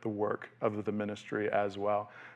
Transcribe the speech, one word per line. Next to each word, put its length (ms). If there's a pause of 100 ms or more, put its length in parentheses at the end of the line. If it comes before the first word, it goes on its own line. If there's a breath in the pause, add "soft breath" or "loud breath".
the 80
work 400 (120)
of 240
the 80
ministry 560
as 280
well. 340 (240 loud breath)